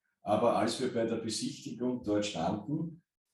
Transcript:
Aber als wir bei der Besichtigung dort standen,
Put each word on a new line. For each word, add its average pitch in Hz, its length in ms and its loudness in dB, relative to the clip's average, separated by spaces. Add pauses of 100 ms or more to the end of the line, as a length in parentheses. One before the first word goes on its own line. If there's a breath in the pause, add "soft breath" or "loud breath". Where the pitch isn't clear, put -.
(240)
Aber 107 340 4
als 117 240 2
wir 120 120 0
bei 113 120 2
der 113 120 0
Besichtigung 123 880 -4
dort 104 220 2
standen, - 760 -2 (320)